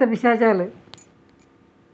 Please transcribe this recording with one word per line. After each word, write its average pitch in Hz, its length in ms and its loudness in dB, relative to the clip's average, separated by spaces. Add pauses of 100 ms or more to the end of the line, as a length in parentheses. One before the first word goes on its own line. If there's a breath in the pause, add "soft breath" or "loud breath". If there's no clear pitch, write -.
(120)
పిశాచాలు 220 600 0 (1200)